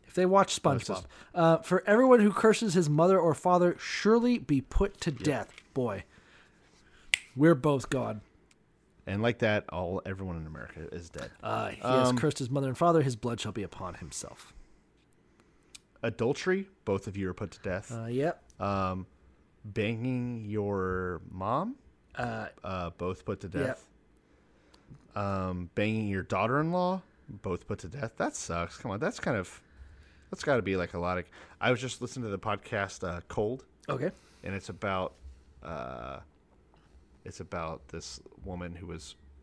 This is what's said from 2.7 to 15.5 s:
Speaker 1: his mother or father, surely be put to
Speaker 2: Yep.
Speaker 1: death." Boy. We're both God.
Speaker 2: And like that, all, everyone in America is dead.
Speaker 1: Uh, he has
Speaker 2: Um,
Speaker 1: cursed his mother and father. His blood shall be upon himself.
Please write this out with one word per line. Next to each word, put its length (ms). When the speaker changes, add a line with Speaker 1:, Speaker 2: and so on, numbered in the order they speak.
Speaker 1:
his 160
mother 280
or 140
father, 460
surely 600
be 220
put 420
to 80
Speaker 2:
Yep. 120
Speaker 1:
death." 300
Boy. 320
We're 200
both 360
God. 320
Speaker 2:
And 160
like 180
that, 280
all, 380
everyone 320
in 80
America 440
is 200
dead. 200
Speaker 1:
Uh, 260
he 140
has 260
Speaker 2:
Um, 80
Speaker 1:
cursed 220
his 100
mother 200
and 100
father. 240
His 120
blood 260
shall 120
be 100
upon 340
himself. 580